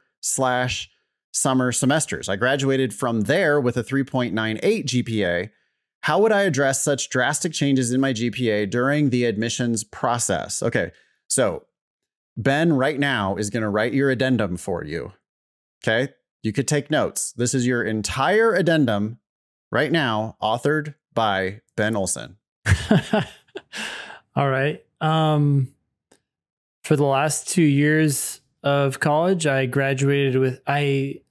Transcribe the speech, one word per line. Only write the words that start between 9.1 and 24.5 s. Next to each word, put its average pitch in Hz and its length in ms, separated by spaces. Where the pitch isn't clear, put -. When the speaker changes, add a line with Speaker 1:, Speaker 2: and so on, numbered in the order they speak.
Speaker 1:
admissions 117 580
process? - 760
Okay, 104 300
so 95 380
Ben 147 340
right 135 260
now 110 360
is 104 160
gonna 110 180
write 107 240
your 135 160
addendum 117 480
for 85 260
you. 78 300
Okay? 120 300
You 110 120
could 131 140
take 147 220
notes. - 440
This 120 200
is 123 140
your 120 160
entire 139 720
addendum 123 640
right 135 200
now, 113 500
authored 143 540
by 98 480
Ben 110 200
Olson. 90 420
Speaker 2:
<laughs> - 0
All 139 140
right. 139 340